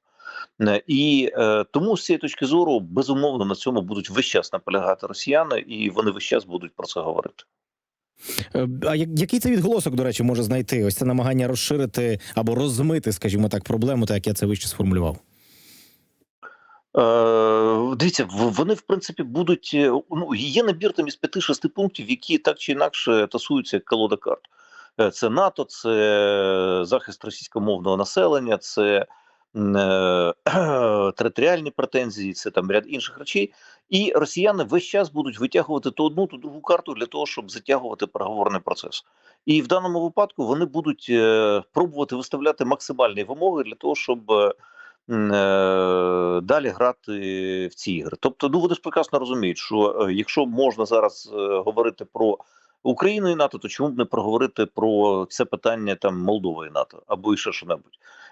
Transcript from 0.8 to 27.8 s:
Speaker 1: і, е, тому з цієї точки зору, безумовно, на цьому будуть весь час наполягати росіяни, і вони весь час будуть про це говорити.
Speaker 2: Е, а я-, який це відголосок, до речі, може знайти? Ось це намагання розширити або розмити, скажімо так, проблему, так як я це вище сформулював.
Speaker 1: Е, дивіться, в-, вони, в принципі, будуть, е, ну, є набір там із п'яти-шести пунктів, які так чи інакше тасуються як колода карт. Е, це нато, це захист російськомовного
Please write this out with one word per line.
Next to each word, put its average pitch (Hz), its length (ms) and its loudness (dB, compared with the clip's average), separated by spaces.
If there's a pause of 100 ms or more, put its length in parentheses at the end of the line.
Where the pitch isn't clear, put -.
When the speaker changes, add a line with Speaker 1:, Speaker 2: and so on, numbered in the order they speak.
Speaker 1:
і, 143 500 2
е, 107 340 2
тому 190 260 0
з - 80 -6
цієї 165 140 2
точки - 280 -4
зору, 151 340 4
безумовно, 135 640 0
на 98 100 0
цьому 120 280 -2
будуть 98 280 -8
весь 117 160 0
час - 260 -2
наполягати 95 540 -2
росіяни, 139 540 0
і 107 300 -6
вони 104 200 0
весь 98 140 -10
час 107 200 0
будуть 87 320 -10
про - 100 -10
це - 140 -8
говорити. 82 440 -6 (1080)
Speaker 2:
Е, 127 140 0 (180)
а 156 100 0
я-, 160 100 -2 (100)
який 226 240 0
це 254 100 -2
відголосок, 214 440 0
до 127 100 0
речі, 120 180 -2
може 120 200 2
знайти? 117 420 0
Ось 101 120 2
це 135 80 -2
намагання 127 440 2
розширити 123 720 0 (140)
або 113 200 2
розмити, 139 580 0
скажімо 104 360 0
так, 101 160 -2
проблему, 117 420 0
так 107 80 0
як 95 120 -2
я 104 80 0
це - 120 -2
вище 101 220 -2
сформулював. 92 500 0 (1800)
Speaker 1:
Е, 113 1000 4
дивіться, 147 280 0
в-, 101 280 0
вони, 165 220 0
в - 60 -6
принципі, 185 420 -4
будуть, 160 520 -2
е, 143 180 4 (180)
ну, 156 240 -2
є 143 280 0
набір 196 300 0
там 156 140 0
із 139 100 -10
п'яти-шести - 520 -2
пунктів, 107 420 -4
які 143 280 -2
так - 200 0
чи - 140 -6
інакше 123 580 0
тасуються - 460 -2
як 92 80 -2
колода 107 320 0
карт. - 240 -4 (600)
Е, 104 100 4
це 113 200 -2
нато, 165 340 0
це 101 1200 2
захист 104 400 -2
російськомовного 101 720 -2